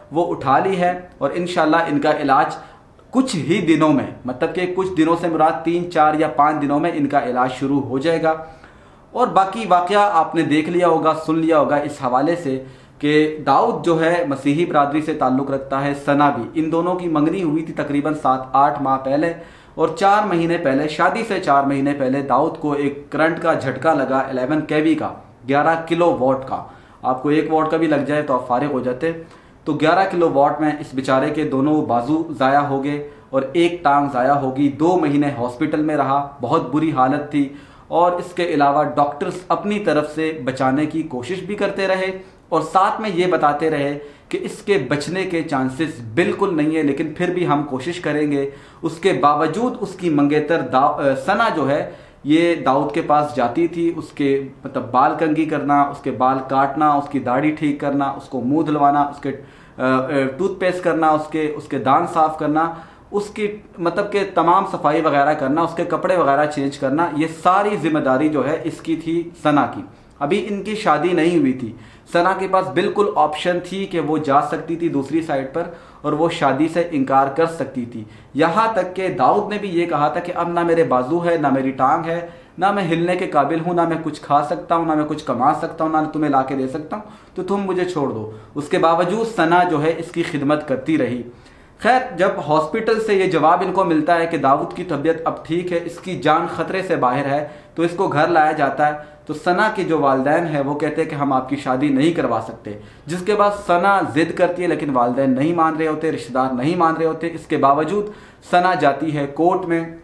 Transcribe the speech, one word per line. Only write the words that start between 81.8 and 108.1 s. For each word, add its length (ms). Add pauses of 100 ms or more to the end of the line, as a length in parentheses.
है, 240 (300)
ना 120
मैं 120
हिलने 320
के 120
काबिल 320
हूँ, 160
ना 100
मैं 180
कुछ 200
खा 180
सकता 340
हूँ, 120
ना 80
मैं 100
कुछ 160
कमा 320
सकता 300
हूँ, 100
ना 100
तुम्हें 280
ला 100
के 140
दे 120
सकता 280
हूँ, 100 (300)
तो 80
तुम 160
मुझे 260
छोड़ 260
दो। 280 (160)
उसके 220
बावजूद 500
सना 360
जो 140
है, 220
इसकी 240
खिदमत 460
करती 280
रही। 280 (560)
खैर, 340
जब 200 (120)
हॉस्पिटल 520
से 160
ये 120
जवाब 360
इनको 220
मिलता 300
है 120
कि 100
दाऊद 360
की 100
तबीयत 440
अब 200
ठीक 240
है, 140
इसकी 340
जान 280
खतरे 360
से 120
बाहर 320
है, 240 (260)
तो 60
इसको 240
घर 220
लाया 220
जाता 340
है। 320 (100)
तो 60
सना 360
के 140
जो 160
वालिदैन 440
हैं, 180
वो 140
कहते 260
हैं 80
कि 60
हम 180
आपकी 220
शादी 340
नहीं 240
करवा 260
सकते, 400 (280)
जिसके 280
बाद 160
सना 500
जिद 300
करती 300
है, 60
लेकिन 220
वालिदैन 420
नहीं 240
मान 200
रहे 120
होते, 240
रिश्तेदार 420
नहीं 240
मान 180
रहे 120
होते। 200
इसके 300
बावजूद 560 (380)